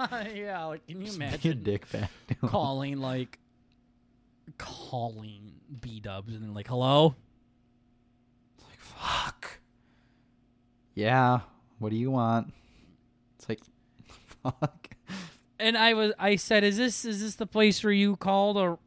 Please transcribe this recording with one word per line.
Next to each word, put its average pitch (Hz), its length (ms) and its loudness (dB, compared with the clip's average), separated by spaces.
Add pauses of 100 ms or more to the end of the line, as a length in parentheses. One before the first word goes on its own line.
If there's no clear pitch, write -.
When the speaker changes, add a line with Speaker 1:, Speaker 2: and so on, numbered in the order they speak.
(100)
Speaker 1:
<laughs> 220 240 -8
Yeah, 202 320 -8
like, 156 200 -12
can 180 140 -14
you 196 60 -10
Speaker 2:
Just 208 120 -10
be 147 60 -6
a 139 40 -6
Speaker 1:
imagine 135 360 -2
Speaker 2:
dickbag 101 440 -4 (200)
to - 60 -2
him. 123 140 -4
Speaker 1:
calling, 139 500 -4
like, 127 400 -6 (1200)
calling 107 920 -12 (280)
B-dubs 107 540 -12
and 107 80 -12
then, 107 120 -12
like, 101 120 -10
"Hello?" 135 480 4 (1400)
Speaker 2:
It's - 120 -20
like, - 120 -20
"Fuck. - 800 -8 (1300)
Yeah, 123 460 4 (380)
what 107 120 -6
do 110 60 -2
you 123 140 -2
want?" 117 420 0 (960)
Like, 110 120 -6 (440)
<laughs> - 380 -20
fuck. - 460 -6 (680)
Speaker 1:
And 226 180 2
I 226 180 6
was, 214 240 2
I 202 180 4
said, 208 280 4
"Is 202 120 4
this, 240 280 0
is 214 180 -4
this 214 140 -6
the 214 100 -6
place 214 360 4
where 208 100 4
you 202 240 4
call 196 380 2
to 180 320 0